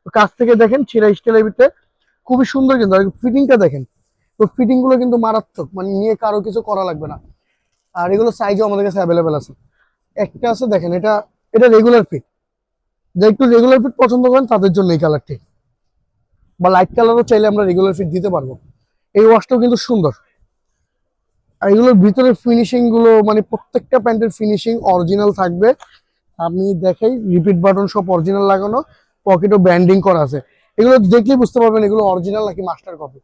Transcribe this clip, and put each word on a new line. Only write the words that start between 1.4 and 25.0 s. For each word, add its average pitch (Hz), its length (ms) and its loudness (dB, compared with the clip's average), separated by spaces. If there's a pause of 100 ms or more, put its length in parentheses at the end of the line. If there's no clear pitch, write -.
ভিতরে 247 200 2 (600)
খুবই 254 240 2
সুন্দর 269 260 0
কিন্তু, 196 180 0
আর 190 60 4 (160)
ফিটিংটা 254 460 0
দেখেন। 143 180 -2 (580)
তো - 20 4 (120)
ফিটিং 254 300 0
গুলো 262 180 2
কিন্তু 247 160 -2
মারাত্মক, 220 560 -6
মানে 190 140 -8 (120)
নিয়ে 220 220 -2
কারো 208 240 -2
কিছু 220 160 -6
করা 196 220 -6
লাগবে 156 280 -10
না। 143 40 -16 (800)
আর 175 200 -6
এগুলো 220 240 0
সাইজও 202 300 -2
আমাদের 202 180 -4
কাছে 190 140 -6
অ্যাভেলেবল 170 400 -2
আছে। - 120 -20 (640)
একটা 214 340 -6
আছে 233 140 -4 (100)
দেখেন, 170 240 -2
এটা, 208 140 -2 (420)
এটা 226 140 4
রেগুলার 226 420 4
ফিট, 139 140 -10 (920)
যা 180 160 0
একটু 233 120 0 (100)
রেগুলার 254 280 4
ফিট 254 200 -4
পছন্দ 247 300 0
করেন 262 200 2
তাদের 196 200 2
জন্য 190 200 0
এই 156 120 0
কালারটি, 147 320 -4 (1200)
বা 180 140 0
লাইট 185 220 0
কালারও 233 340 0
চাইলে 214 220 2
আমরা 208 120 -2
রেগুলার 190 340 -2
ফিট 185 180 -6
দিতে 185 180 -4
পারবো। 135 200 -8 (600)
এই 208 120 4
ওয়াশটাও 226 360 2
কিন্তু 240 240 0
সুন্দর। 185 260 -2 (1500)
আর 196 100 -2
এগুলোর 240 320 4
ভিতরে 247 260 2 (120)
ফিনিশিং 240 400 0 (120)
গুলো, 233 160 4 (180)
মানে 214 120 0 (100)
প্রত্যেকটা - 540 -4
প্যান্টের 226 340 -2
ফিনিশিং 214 360 -4 (180)
অরিজিনাল 190 380 0 (100)